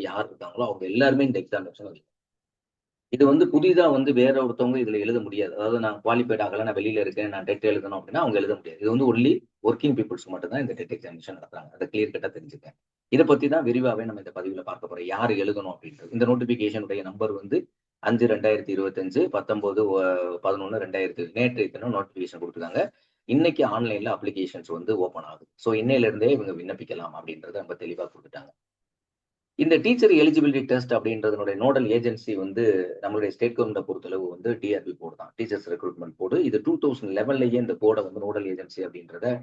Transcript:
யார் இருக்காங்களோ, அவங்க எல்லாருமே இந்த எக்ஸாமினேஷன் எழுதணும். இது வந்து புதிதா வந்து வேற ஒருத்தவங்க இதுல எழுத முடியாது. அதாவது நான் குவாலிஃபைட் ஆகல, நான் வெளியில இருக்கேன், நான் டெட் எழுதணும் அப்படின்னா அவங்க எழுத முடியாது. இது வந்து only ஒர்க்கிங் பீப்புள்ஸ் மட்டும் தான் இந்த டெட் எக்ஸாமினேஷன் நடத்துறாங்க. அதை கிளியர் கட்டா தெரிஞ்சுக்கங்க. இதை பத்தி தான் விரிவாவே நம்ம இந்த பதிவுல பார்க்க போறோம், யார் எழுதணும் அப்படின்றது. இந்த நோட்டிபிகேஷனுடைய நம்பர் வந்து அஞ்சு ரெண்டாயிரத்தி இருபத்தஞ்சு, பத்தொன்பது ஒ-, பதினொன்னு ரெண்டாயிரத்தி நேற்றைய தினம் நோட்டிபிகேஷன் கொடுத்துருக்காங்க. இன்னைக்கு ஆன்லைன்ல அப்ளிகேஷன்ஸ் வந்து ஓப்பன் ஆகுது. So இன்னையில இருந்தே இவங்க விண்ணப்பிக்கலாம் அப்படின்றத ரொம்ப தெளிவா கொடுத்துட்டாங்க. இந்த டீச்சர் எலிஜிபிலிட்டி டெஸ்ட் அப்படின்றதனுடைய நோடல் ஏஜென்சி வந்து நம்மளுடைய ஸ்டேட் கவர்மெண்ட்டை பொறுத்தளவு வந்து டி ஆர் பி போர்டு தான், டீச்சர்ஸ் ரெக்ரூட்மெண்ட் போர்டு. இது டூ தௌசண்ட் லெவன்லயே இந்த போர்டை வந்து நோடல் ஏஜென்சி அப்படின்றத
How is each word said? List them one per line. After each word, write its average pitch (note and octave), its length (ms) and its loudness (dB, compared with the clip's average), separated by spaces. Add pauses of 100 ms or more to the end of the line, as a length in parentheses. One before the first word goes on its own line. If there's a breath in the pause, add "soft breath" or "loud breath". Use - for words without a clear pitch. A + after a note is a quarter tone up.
யார் G2 260 -6
இருக்காங்களோ, G2 400 -8
அவங்க F#2+ 180 -8
எல்லாருமே C3 420 4
இந்த A#2+ 120 0
எக்ஸாமினேஷன் F#2+ 480 -8
எழுதணும். E2 260 -20 (1000)
இது B2+ 120 6
வந்து D3 220 8
புதிதா E3+ 420 6
வந்து C3+ 240 2
வேற B2+ 280 6
ஒருத்தவங்க B2+ 380 0
இதுல G#2+ 200 0
எழுத A2+ 200 0
முடியாது. G2 360 -4
அதாவது A2 240 0
நான் G#2+ 200 -2
குவாலிஃபைட் A#2 440 2
ஆகல, G2+ 220 -2
நான் G#2+ 120 -2
வெளியில G#2+ 260 0
இருக்கேன், G#2 260 -4
நான் F#2+ 180 -8
டெட் G2+ 220 0
எழுதணும் G2 300 -2
அப்படின்னா C3 240 -4
அவங்க G#2+ 160 2
எழுத G2 160 0
முடியாது. - 260 -16
இது G#2+ 100 2
வந்து B2+ 160 4
only A#2+ 240 4 (320)
ஒர்க்கிங் A#2+ 340 2
பீப்புள்ஸ் G2 300 -6
மட்டும் F2+ 260 -10
தான் C#3 100 -2
இந்த G2+ 100 -6
டெட் E2+ 180 -10
எக்ஸாமினேஷன் E2+ 460 -14
நடத்துறாங்க. - 360 -18
அதை F#2 140 -8
கிளியர் G#2+ 260 -2
கட்டா - 160 -6
தெரிஞ்சுக்கங்க. D#2 460 -18 (360)
இதை D3 140 6
பத்தி D3 220 4
தான் D3+ 180 2
விரிவாவே A#2+ 400 0
நம்ம G#2 180 -10
இந்த - 120 -16
பதிவுல F#2 280 -8
பார்க்க F#2 280 -12
போறோம், F2 160 -10
யார் G#2+ 300 0
எழுதணும் G2 360 -2
அப்படின்றது. E2+ 380 -18
இந்த A#2 140 2
நோட்டிபிகேஷனுடைய G#2+ 800 0
நம்பர் G#2 300 -4
வந்து G2 240 -4 (460)
அஞ்சு A2+ 240 2
ரெண்டாயிரத்தி G#2 460 2
இருபத்தஞ்சு, F#2+ 560 -2
பத்தொன்பது G2+ 600 -2
ஒ-, F#2+ 140 2 (380)
பதினொன்னு F#2+ 440 -2
ரெண்டாயிரத்தி F2+ 480 -4
நேற்றைய A#2+ 360 0
தினம் A2+ 280 -6
நோட்டிபிகேஷன் F2+ 460 -8
கொடுத்துருக்காங்க. F2 400 -6 (460)
இன்னைக்கு D3+ 400 4
ஆன்லைன்ல A2 420 -2
அப்ளிகேஷன்ஸ் F#2 600 -6
வந்து F2 280 -4
ஓப்பன் E2 300 -4
ஆகுது. - 280 -20
So - 160 -2
இன்னையில A#2 360 2
இருந்தே G#2+ 220 2
இவங்க G2+ 220 -2
விண்ணப்பிக்கலாம் E2+ 600 -10
அப்படின்றத E2 420 -12
ரொம்ப F2+ 200 -10
தெளிவா F2 300 -10
கொடுத்துட்டாங்க. - 440 -20 (1080)
இந்த D#3+ 180 6
டீச்சர் A#3+ 360 6
எலிஜிபிலிட்டி D3 520 6
டெஸ்ட் B2 280 0
அப்படின்றதனுடைய G#2+ 640 0
நோடல் C3 320 4
ஏஜென்சி A#2 460 0
வந்து G2 280 -2 (360)
நம்மளுடைய G#2 320 -2
ஸ்டேட் A#2 240 -2
கவர்மெண்ட்டை G#2+ 300 -2
பொறுத்தளவு F#2 420 -6
வந்து F2+ 300 -6
டி G#2 140 -4
ஆர் F#2+ 120 -2
பி F2+ 100 -10
போர்டு E2 240 -14
தான், D#2 160 -18
டீச்சர்ஸ் G#2 360 -6
ரெக்ரூட்மெண்ட் E2+ 480 -8
போர்டு. - 260 -2
இது G#2+ 180 0
டூ E3 160 0
தௌசண்ட் B2 380 -2
லெவன்லயே B2 460 2
இந்த A#2 140 -2
போர்டை G#2+ 280 4
வந்து F#2 200 -8
நோடல் G2+ 240 -4
ஏஜென்சி F#2 340 -8
அப்படின்றத F2 440 -10 (180)